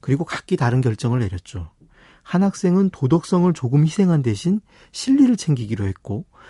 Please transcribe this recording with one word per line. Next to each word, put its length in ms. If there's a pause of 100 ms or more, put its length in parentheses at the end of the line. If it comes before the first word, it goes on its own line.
그리고 180
각기 320
다른 260
결정을 360
내렸죠. 540 (500)
한 220
학생은 480
도덕성을 640
조금 320
희생한 360
대신 400 (300)
실리를 440
챙기기로 520
했고 380 (240)